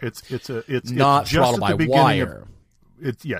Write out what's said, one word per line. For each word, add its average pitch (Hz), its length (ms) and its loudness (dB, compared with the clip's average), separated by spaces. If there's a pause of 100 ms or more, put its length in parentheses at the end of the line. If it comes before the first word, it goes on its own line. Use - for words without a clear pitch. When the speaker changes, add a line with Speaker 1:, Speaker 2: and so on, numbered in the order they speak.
Speaker 1:
It's, - 240 -12
it's 127 200 -8
a, 117 180 -8
it's, 123 240 -6
Speaker 2:
Not 139 320 4
Speaker 1:
it's - 80 -8
just 135 180 2
Speaker 2:
throttle 110 160 0
Speaker 1:
at 101 60 0
the - 40 0
Speaker 2:
by - 100 -2
Speaker 1:
beginning 127 360 4
of 123 80 -4
Speaker 2:
wire. 53 180 -18 (520)
Speaker 1:
it's, 135 260 -8
yeah, 113 140 -6